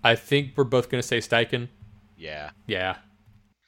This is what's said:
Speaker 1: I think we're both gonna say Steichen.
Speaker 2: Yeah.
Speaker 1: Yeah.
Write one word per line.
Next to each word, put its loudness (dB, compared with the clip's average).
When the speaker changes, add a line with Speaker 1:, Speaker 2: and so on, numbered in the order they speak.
Speaker 1:
I 6
think -2
we're 2
both 0
gonna -2
say 0
Steichen. 0
Speaker 2:
Yeah. -12
Speaker 1:
Yeah. -2